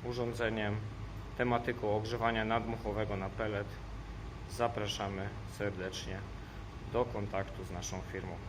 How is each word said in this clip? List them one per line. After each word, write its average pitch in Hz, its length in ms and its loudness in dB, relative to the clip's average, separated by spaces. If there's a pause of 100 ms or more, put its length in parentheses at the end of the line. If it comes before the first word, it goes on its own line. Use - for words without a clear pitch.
urządzeniem, 113 720 2 (600)
tematyką 117 580 4
ogrzewania 110 500 4
nadmuchowego 110 720 2
na 95 120 0
pellet 104 380 0 (840)
zapraszamy 101 800 0 (280)
serdecznie 95 640 -2 (760)
do 120 120 6
kontaktu 98 600 -2
z 92 60 -6
naszą 90 300 -2 (100)
firmą. 92 240 -4 (140)